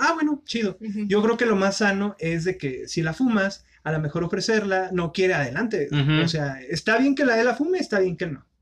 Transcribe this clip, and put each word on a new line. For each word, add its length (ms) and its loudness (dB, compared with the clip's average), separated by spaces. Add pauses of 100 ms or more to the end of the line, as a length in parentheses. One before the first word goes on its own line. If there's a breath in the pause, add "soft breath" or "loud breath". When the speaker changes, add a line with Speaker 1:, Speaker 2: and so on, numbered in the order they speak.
Speaker 1:
Ah, 140 4
bueno, 300 -2
chido. 360 -4
Speaker 2:
Ujú. 260 -6
Speaker 1:
Yo 160 4
creo 140 2
que 80 0
lo 100 4
más 220 2
sano 420 0
es 240 -2
de 140 -2
que 320 -8
si 120 -2
la 120 -2
fumas, 500 0 (220 soft breath)
a 80 -2
lo 80 0
mejor 240 -2
ofrecerla, 680 0
no 220 -2
quiere, 200 2
adelante. 600 -2
Speaker 3:
Ujú. 320 2
Speaker 1:
O 20 2
sea, 320 -4 (100)
está 280 0
bien 180 4
que 80 0
la 140 4
de 80 4
la 100 2
fume, 240 0
está 220 -2
bien 160 0
que 100 -4
no. 180 -10 (160)